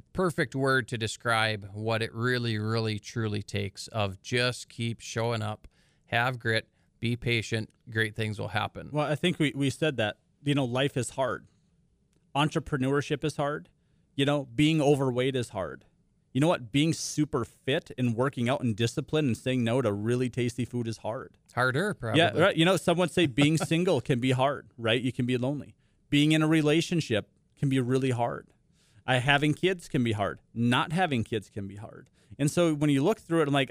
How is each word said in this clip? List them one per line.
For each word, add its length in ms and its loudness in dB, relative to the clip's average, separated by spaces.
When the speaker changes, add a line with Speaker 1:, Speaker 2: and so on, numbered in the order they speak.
Speaker 1:
perfect 420 -2
word 340 2
to 100 -4
describe 720 -2
what 300 -2
it 120 -6
really, 440 0
really, 400 -2
truly 440 -4
takes 460 -8
of 320 -4
just 480 -2
keep 320 -6
showing 400 -4
up, 260 -8
have 320 0
grit, 280 0
be 180 -2
patient, 540 -2
great 260 -2
things 240 -4
will 100 -6
happen. 440 -6
Speaker 2:
Well, 140 -2
I 80 0
think 240 -2
we, 180 2
we 140 0
said 260 -2
that, 220 -2
you 100 2
know, 120 0
life 320 -2
is 120 -2
hard. 360 -4
Entrepreneurship 880 -2
is 120 -4
hard. 340 -6
You 120 0
know, 280 0
being 280 4
overweight 540 2
is 140 -4
hard. 360 -8
You 80 0
know 80 4
what? 220 -2
Being 220 2
super 520 -2
fit 540 -4
and 160 0
working 340 -2
out 120 0
and 160 0
disciplined 500 0
and 100 0
saying 280 0
no 180 2
to 100 2
really 380 0
tasty 340 -2
food 220 -6
is 120 -6
hard. 340 -8
Speaker 1:
It's 100 -18
harder, 420 0
Speaker 2:
Yeah, 140 4
Speaker 1:
probably. 140 0
Speaker 2:
right. 140 4
You 80 4
know, 120 4
some 220 2
would 120 2
say 160 2
being 300 4
Speaker 1:
<laughs> 160 -2
Speaker 2:
single 280 2
can 200 0
be 100 0
hard, 380 0
right? 220 2
You 120 -2
can 140 -2
be 100 0
lonely. 380 -4
Being 240 4
in 100 4
a 40 2
relationship 840 2
can 100 0
be 120 2
really 300 0
hard. 360 -4
Uh, 120 4
having 360 4
kids 340 -2
can 160 0
be 80 0
hard. 260 -2
Not 380 2
having 320 0
kids 260 -6
can 160 -10
be 100 -14
hard. 320 -18
And 120 2
so 240 2
when 160 2
you 120 4
look 160 2
through 240 0
it, 60 0
I'm 60 2
like, 160 2